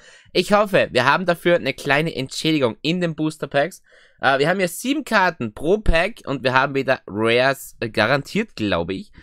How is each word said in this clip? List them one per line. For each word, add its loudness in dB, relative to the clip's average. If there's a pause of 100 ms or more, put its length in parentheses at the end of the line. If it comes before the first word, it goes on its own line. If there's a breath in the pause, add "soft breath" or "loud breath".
(320 soft breath)
Ich -2
hoffe, 2
wir 0
haben 2
dafür 2
eine -2
kleine 0
Entschädigung -2
in -2
den -2
Booster -4
Packs. -2 (380 soft breath)
Äh, 2
wir 4
haben 0
hier 0
sieben -4
Karten 0
pro 0
Pack -2
und -6
wir 0
haben 2
wieder 0
Rares, 0
äh, -6
garantiert, 0
glaube 0
ich. -10 (100 soft breath)